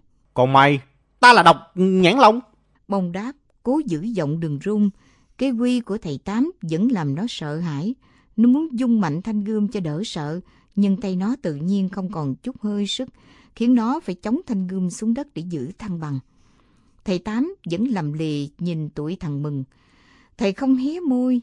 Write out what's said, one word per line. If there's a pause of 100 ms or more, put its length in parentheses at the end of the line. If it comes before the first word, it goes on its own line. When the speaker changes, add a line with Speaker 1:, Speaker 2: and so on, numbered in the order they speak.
(340)
Speaker 1:
"Còn
mày?" (380)
"Ta
là
Độc (180)
Nhãn
Long." (480)
Speaker 2:
Bông
đáp, (320)
cố
giữ
giọng
đừng
run. (480)
Cái
quy
của
thầy
Tám (100)
vẫn
làm
nó
sợ
hãi. (400)
Nó
muốn (120)
vung
mạnh
thanh
gươm
cho
đỡ
sợ, (360)
nhưng
tay
nó
tự
nhiên
không
còn
chút
hơi
sức, (460)
khiến
nó
phải
chống
thanh
gươm
xuống
đất
để
giữ
thăng
bằng. (840)
Thầy
Tám (160)
vẫn
lầm
lì (100)
nhìn
tụi
thằng
Mừng. (760)
Thầy
không
hé
môi,